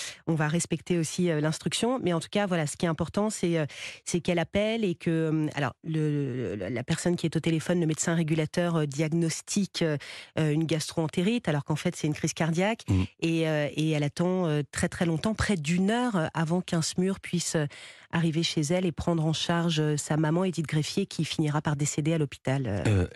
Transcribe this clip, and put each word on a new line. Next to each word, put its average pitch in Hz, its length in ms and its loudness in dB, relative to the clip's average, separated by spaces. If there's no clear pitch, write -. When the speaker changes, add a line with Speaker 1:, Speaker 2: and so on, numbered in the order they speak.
Speaker 1:
on 165 80 2
va 151 120 2
respecter 170 520 0
aussi, 170 320 0
euh, 151 100 0
l'instruction. 175 640 0
Mais 175 100 2
en 165 60 2
tout - 100 -10
cas, 202 160 0
voilà, 170 220 0
ce - 80 -6
qui - 100 -4
est 170 40 2
important, 170 400 0
c'est, 170 280 0
euh, 156 80 0
c'est - 160 0
qu'elle 170 200 0
appelle 214 440 0
et 175 120 2
que, - 140 -4
euh, 156 460 2
alors, 143 160 -2
le, 143 720 -2
le, 92 100 -4
la 123 160 -4
personne 175 320 0
qui 170 100 -2
est 160 120 0
au - 20 0
téléphone, 165 400 0
le 165 60 2
médecin 160 280 0
régulateur, 165 600 0
euh, 151 100 2
diagnostique, 160 960 0
euh, 156 140 2
euh, 156 140 2
une 160 140 2
gastro-entérite, 165 840 0
alors 147 160 0
qu'en 151 140 -2
fait, - 180 -2
c'est - 120 -2
une 151 60 2
crise - 200 -2
cardiaque. 180 560 0
Speaker 2:
Mmh. 92 140 4
Speaker 1:
Et, 165 260 2
euh, 151 260 2
et 156 180 2
elle 147 120 2
attend, 175 440 2
euh, 151 240 2
très, - 180 0
très - 160 -2
longtemps, 165 280 0
près 214 220 0
d'une 175 360 2
heure, 240 260 2
euh, 160 160 2
avant 165 260 0
qu'un 175 220 0
smur 185 400 0
puisse, - 340 -2
euh, 151 120 2
arriver 165 320 2
chez 160 200 0
elle 175 240 2
et 165 80 0
prendre 165 320 0
en 160 80 2
charge, 170 480 0
euh, 151 160 2
sa 151 180 -2
maman, 160 300 2
Edith 170 220 -2
Greffier, 156 380 0
qui - 200 -4
finira 151 360 0
par 151 140 -2
décéder 147 380 0
à 165 40 0
l'hôpital, 135 480 -2
euh. 101 220 -2
Speaker 2:
Euh, 98 280 4